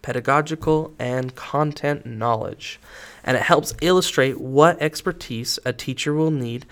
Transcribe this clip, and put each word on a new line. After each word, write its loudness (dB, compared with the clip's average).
pedagogical, 0
and -4
content -2
knowledge. -4
And 2
it 0
helps 2
illustrate 2
what 4
expertise -4
a 0
teacher -4
will 2
need -4